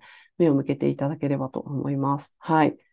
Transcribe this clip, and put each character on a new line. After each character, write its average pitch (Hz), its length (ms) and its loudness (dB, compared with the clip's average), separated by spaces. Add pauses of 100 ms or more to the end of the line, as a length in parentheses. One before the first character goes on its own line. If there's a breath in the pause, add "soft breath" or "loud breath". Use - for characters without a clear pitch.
(380 soft breath)
目 165 120 6
を 139 40 4
向 135 100 2
け 139 120 -2
て 139 120 0
い 143 60 0
た 139 140 -4
だ 151 80 -6
け 143 120 -4
れ 139 80 0
ば 135 120 -6
と - 100 -8
思 139 320 -6
い 139 60 -2
ま 139 220 -2
す。 - 200 -16
は 156 260 2
い。 143 120 0 (160)